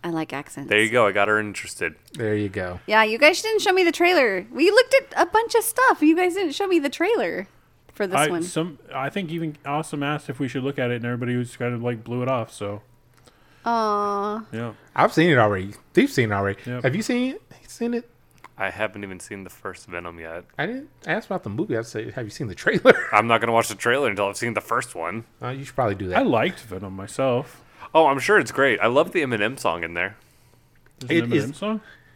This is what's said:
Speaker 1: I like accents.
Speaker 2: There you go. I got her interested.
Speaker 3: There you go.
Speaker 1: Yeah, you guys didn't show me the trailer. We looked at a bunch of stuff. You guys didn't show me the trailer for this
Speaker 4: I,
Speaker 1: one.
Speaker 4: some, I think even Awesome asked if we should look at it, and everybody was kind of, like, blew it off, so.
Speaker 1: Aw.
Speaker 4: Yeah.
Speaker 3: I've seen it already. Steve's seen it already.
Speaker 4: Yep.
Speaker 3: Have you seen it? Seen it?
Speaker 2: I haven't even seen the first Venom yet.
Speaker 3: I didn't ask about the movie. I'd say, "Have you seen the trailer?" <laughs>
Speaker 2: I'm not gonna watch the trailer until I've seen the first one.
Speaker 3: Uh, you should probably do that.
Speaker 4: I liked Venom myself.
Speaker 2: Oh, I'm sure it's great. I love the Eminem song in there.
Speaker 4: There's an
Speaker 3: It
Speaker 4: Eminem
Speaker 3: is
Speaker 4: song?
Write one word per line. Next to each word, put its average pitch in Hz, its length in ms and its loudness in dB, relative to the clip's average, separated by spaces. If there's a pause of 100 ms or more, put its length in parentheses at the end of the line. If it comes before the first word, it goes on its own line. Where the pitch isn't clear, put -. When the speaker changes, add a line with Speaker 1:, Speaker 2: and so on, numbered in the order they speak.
Speaker 1:
I 175 40 -4
like 160 240 -6
accents. 139 360 -12
Speaker 2:
There 104 120 4
you 110 100 2
go. 117 160 4
I 101 60 2
got 101 160 2
her 107 100 4
interested. 95 560 -6 (180)
Speaker 3:
There 107 220 -2
you 104 140 -2
go. 90 360 -8
Speaker 1:
Yeah, 220 180 4
you 220 140 0
guys 311 240 4
didn't 440 200 0
show 381 100 2
me 370 140 4
the 330 60 4
trailer. 262 600 2
We 311 180 4
looked 494 240 4
at 539 220 2
a 330 100 4
bunch 440 300 0
of 440 80 4
stuff. 508 380 2
You 311 140 6
guys 359 180 2
didn't 349 220 -2
show 403 120 -2
me 359 100 2
the 285 120 0
trailer 269 580 -2 (460)
for 208 120 -2
this 180 140 0
Speaker 4:
I, 156 80 4
Speaker 1:
one. 170 160 -2
Speaker 4:
some, 170 360 -6 (140)
I 135 160 -4
think 175 220 -6
even 160 240 -6 (100)
Awesome 147 380 -4
asked 147 260 -4
if 123 120 -8
we 131 80 -2
should 131 140 -4
look 139 140 -4
at 123 140 0
it, 123 60 -2
and 117 80 -6
everybody 123 320 -2
was 123 180 -4
kind 123 180 -4
of, 117 80 -6
like, 120 220 -4
blew 120 180 -4
it 123 60 -2
off, 123 260 -2
so. 104 280 -8 (840)
Speaker 1:
Aw. 208 840 -2
Speaker 4:
Yeah. 113 220 -8 (220)
Speaker 3:
I've 180 180 4
seen 170 160 6
it 143 80 6
already. 101 340 4 (220)
Steve's 277 200 4
seen 113 180 2
it 101 40 0
already. 98 300 -2
Speaker 4:
Yep. 123 180 -8
Speaker 3:
Have 131 120 2
you 220 60 -2
seen 247 340 0
it? 440 60 -18 (260)
Seen 240 280 -4
it? 233 120 -6 (500)
Speaker 2:
I 98 120 -2
haven't 101 340 -4
even 95 160 -10
seen 98 260 -12
the 87 40 -14
first - 380 -14
Venom 87 320 -10
yet. 82 240 -12 (160)
Speaker 3:
I 156 80 -2
didn't 269 220 -10 (180)
ask 185 200 -4
about 185 160 -6
the 107 60 -8
movie. 117 260 -4
I'd 113 120 -4
say, 113 240 -10
"Have 123 140 -10
you 101 40 -12
seen 143 180 -10
the 95 60 -8
trailer?" - 560 2
<laughs> - 20 -2
Speaker 2:
I'm 107 140 6
not 117 160 4
gonna 117 120 0
watch 113 140 4
the 110 60 -6
trailer 123 360 2
until 101 180 0
I've 101 100 -6
seen 120 160 -4
the 104 80 -2
first 120 320 -4
one. 92 300 -6 (180)
Speaker 3:
Uh, 123 80 -8
you 135 160 -10
should - 80 -18
probably 110 220 0
do 95 140 -6
that. 90 100 2
Speaker 4:
I - 20 2
liked 160 380 0
Venom 95 360 -12
myself. 123 680 -4 (320)
Speaker 2:
Oh, 160 120 8
I'm 139 120 2
sure 202 180 4
it's 131 140 2
great. 131 280 4
I 95 80 2
love 147 240 4
the 175 120 0
Eminem 120 360 -2
song 85 240 -2
in 85 120 -8
there. 95 220 -4 (840)
Speaker 4:
There's 147 240 0
an 120 80 -4
Speaker 3:
It - 40 2
Speaker 4:
Eminem 139 160 0
Speaker 3:
is - 60 -14
Speaker 4:
song? 214 240 -4 (340)